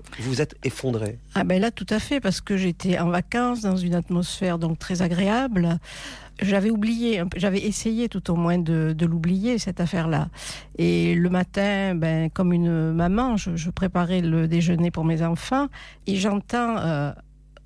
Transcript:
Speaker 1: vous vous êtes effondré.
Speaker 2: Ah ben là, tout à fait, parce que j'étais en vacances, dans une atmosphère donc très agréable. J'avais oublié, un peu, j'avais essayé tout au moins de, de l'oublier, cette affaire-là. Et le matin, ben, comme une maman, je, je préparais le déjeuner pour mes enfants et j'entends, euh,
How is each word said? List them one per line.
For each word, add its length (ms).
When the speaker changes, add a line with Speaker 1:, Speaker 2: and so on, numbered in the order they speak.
Speaker 1:
vous 120
vous 120
êtes 220
effondré. 560
Speaker 2:
Ah 80
ben 160
là, 120
tout 180
à 100
fait, 220
parce 180
que 160
j'étais 440
en 100
vacances, 540
dans 120
une 200
atmosphère 640
donc 200
très 220
agréable. 760
J'avais 280
oublié, 500
un 80
peu, 100
j'avais 220
essayé 480
tout 240
au 60
moins 220
de, 380
de 80
l'oublier, 520
cette 240
affaire-là. 480
Et 380
le 140
matin, 640
ben, 340
comme 240
une 400
maman, 420
je, 220
je 120
préparais 520
le 260
déjeuner 420
pour 140
mes 180
enfants 460
et 80
j'entends, 600
euh, 340